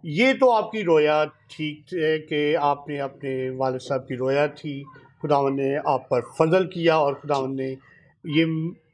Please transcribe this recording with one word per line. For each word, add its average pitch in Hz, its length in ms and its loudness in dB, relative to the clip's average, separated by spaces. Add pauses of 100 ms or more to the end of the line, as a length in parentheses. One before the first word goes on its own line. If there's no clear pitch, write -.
ये 208 300 2
तो 262 140 4
आपकी 220 340 0
रोया 151 420 4
ठीक 151 600 -10 (100)
है 156 240 0
कि 151 360 0
आपने 143 440 -2
अपने 135 520 -6
वालिद 131 300 -4
साहब 131 200 -4
की 131 160 -10
रोया 135 320 0
थी, 139 380 -10 (340)
खुदावन 139 320 2
ने 139 240 -2
आप - 360 -2
पर 123 80 2
फजल 160 460 2
किया 165 320 2
और 143 160 2
खुदावन 135 400 -4
ने 131 160 -4 (560)
ये 160 200 2 (480)